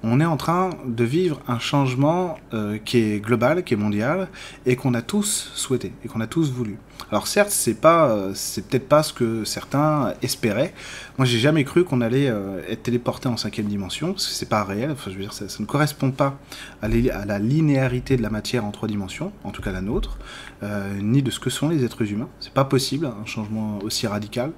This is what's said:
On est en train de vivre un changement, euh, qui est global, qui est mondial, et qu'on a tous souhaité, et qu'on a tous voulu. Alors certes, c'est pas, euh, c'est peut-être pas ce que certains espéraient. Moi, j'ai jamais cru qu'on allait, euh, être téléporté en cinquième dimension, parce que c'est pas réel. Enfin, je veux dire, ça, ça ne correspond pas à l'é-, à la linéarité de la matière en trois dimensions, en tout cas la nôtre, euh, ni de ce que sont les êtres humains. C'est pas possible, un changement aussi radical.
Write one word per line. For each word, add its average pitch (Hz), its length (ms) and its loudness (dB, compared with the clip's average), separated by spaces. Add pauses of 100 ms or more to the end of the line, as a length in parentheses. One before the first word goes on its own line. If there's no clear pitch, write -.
On 117 180 4
est 160 40 6
en 165 120 2
train 180 320 2 (160)
de 120 180 0
vivre 151 440 0
un 120 100 -2
changement, 147 800 2 (160)
euh, 107 240 -2
qui 117 220 2
est 107 200 2
global, 120 440 2
qui - 100 0
est 107 40 2
mondial, 110 500 0 (400)
et 127 80 6
qu'on 127 180 0
a 117 80 0
tous - 540 -2
souhaité, 120 360 -2 (140)
et - 20 -8
qu'on 113 140 -4
a 110 60 -2
tous 151 240 0
voulu. 117 260 -4 (320)
Alors - 160 0
certes, 202 240 2
c'est - 240 0
pas, 160 360 6
euh, 98 260 0
c'est - 320 -8
peut-être 131 200 0
pas 151 140 6
ce 151 100 -4
que 113 320 0
certains 143 800 0
espéraient. 120 500 0 (460)
Moi, 131 80 4
j'ai 120 140 2
jamais 147 240 4
cru 175 200 4
qu'on 131 180 2
allait, 131 280 2
euh, 98 400 -2
être 110 140 -6
téléporté 120 440 -2
en 120 100 0
cinquième 107 280 -4
dimension, 104 460 -4
parce - 160 -4
que - 60 -6
c'est - 160 -6
pas 107 140 2
réel. 104 280 -2
Enfin, 131 180 -8
je 95 60 -8
veux 98 80 -6
dire, 107 100 -8
ça, 98 160 -10
ça - 100 -10
ne 107 60 -4
correspond 143 460 0
pas 139 260 0 (460)
à 107 40 -2
l'é-, 117 220 4
à 101 160 -4
la 101 140 -2
linéarité 135 800 2
de 117 40 2
la 107 80 0
matière 107 360 -2
en 104 60 -4
trois - 160 -6
dimensions, 101 440 -4 (120)
en 98 60 -6
tout - 140 -10
cas 104 80 -2
la 92 100 -4
nôtre, 117 380 -2 (420)
euh, 101 400 -4
ni 123 220 4
de 120 80 0
ce - 80 -6
que 127 100 -2
sont 143 200 0
les 156 140 2
êtres 110 280 -2
humains. 107 180 -4 (100)
C'est - 140 -16
pas 135 120 4
possible, 135 420 0
un 107 180 -8
changement 107 540 -4
aussi 113 260 -4
radical. 107 520 -2